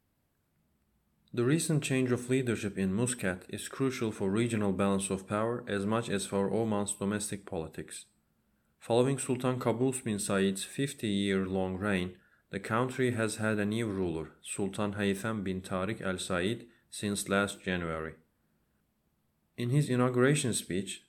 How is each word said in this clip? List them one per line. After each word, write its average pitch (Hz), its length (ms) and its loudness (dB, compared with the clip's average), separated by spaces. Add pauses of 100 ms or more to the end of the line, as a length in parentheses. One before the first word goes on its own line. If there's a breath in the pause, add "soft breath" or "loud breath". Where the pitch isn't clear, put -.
(1300)
The 120 100 2
recent 151 400 4
change 131 280 2
of 120 180 0
leadership 110 480 0
in 95 160 2
Muscat 101 560 0
is - 180 -8
crucial 127 440 -2
for 101 180 -2
regional 107 440 2
balance 98 360 2
of 95 180 -4
power 110 400 -2
as 101 200 0
much 113 200 0
as 98 200 -2
for 98 260 0
Oman's 104 400 0
domestic 104 540 -4
politics. - 580 -8 (760)
Following 123 380 4
Sultan 127 420 0
Qaboos 127 440 0
bin 107 160 -2
Said's 98 440 2
fifty-year-long 95 1120 0
reign, 92 340 0 (400 soft breath)
the 98 80 -6
country 127 540 0
has 110 240 -2
had 110 200 0
a 101 80 0
new 110 220 0
ruler, 87 460 -2 (100)
Sultan 101 500 -4
Haytham 101 500 0
bin 95 180 -2
Tariq 95 440 -2
Al 92 140 -2
Said, 95 480 -2 (240 loud breath)
since 101 360 -4
last 98 360 2
January. 82 500 -2 (1400)
In 120 120 -2
his 139 200 2
inauguration 123 640 4
speech, - 560 -4